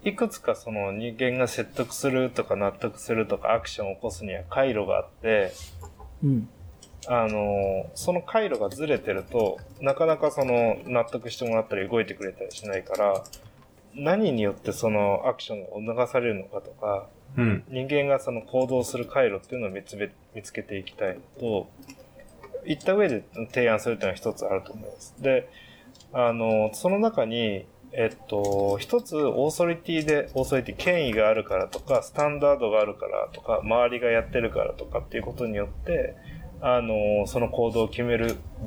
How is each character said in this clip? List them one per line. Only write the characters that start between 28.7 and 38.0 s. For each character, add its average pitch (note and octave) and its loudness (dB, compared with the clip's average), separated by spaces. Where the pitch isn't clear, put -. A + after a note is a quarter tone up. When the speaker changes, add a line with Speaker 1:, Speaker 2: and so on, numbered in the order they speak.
Speaker 1:
一 A#3+ 0
つ E3 -8
オ C#3 2
ー - 2
ソ E3+ 2
リ E3+ 0
テ E3 -6
ィ D#3 0
で、 D3 2
オ C3 2
ー - 2
ソ C3+ 2
リ B2+ 2
テ G#2 -8
ィ、 - -10
権 E3+ 2
威 A2+ 0
が G#2+ 6
あ A2 6
る G#2+ 2
か F#2+ -2
ら F#2 0
と - -8
か、 B2 2
ス - -14
タ D3 2
ン D3 -2
ダ C#3+ 6
ー C3 -8
ド A#2 2
が G#2+ 6
あ G#2 4
る G#2 -6
か - -8
ら G2+ -2
と - -14
か、 G#2+ 0
周 A#2+ 4
り A#2+ -2
が A#2+ 2
や A#2 4
っ - -6
て B2 0
る A2+ 0
か - -2
ら - 0
と - -10
か - -4
っ - -8
て A#2 -8
い A2+ -4
う - -8
こ - -8
と B2 -4
に G#2+ -4
よ G2+ -2
っ - -10
て、 E3 -2
あ B2 4
の、 G#2 2
そ A#2 -2
の A#2 2
行 A#2 2
動 A2+ 4
を - -6
決 A#2+ -4